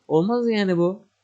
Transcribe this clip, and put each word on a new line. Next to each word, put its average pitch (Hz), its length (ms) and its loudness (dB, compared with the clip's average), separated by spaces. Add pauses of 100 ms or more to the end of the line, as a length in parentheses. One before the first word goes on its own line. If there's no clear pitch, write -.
Olmaz 226 420 0
yani 196 280 0
bu. 180 240 -2 (220)